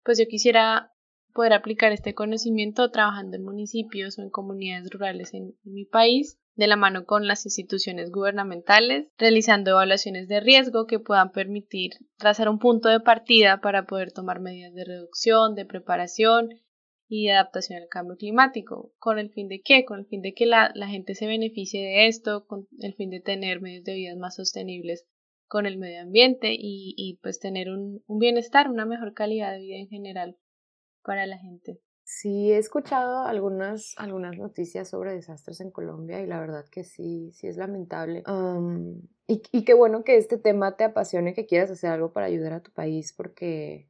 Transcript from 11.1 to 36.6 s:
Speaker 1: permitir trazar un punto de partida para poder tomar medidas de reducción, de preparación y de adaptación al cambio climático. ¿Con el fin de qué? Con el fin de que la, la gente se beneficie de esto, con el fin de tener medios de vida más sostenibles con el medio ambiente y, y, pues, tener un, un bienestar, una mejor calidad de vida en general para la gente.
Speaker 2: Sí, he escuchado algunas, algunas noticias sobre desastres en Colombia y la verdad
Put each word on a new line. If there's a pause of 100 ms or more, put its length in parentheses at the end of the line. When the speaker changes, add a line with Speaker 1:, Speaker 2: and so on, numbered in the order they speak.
Speaker 1:
permitir (260)
trazar
un
punto
de
partida
para
poder
tomar
medidas
de
reducción,
de
preparación (580)
y
de
adaptación
al
cambio
climático.
¿Con
el
fin
de
qué?
Con
el
fin
de
que
la,
la
gente
se
beneficie
de
esto,
con (140)
el
fin
de
tener
medios
de
vida
más
sostenibles (400)
con
el
medio
ambiente
y,
y,
pues,
tener
un,
un
bienestar,
una
mejor
calidad
de
vida
en
general (640)
para
la
gente. (240)
Speaker 2:
Sí,
he
escuchado
algunas,
algunas
noticias
sobre
desastres
en
Colombia
y
la
verdad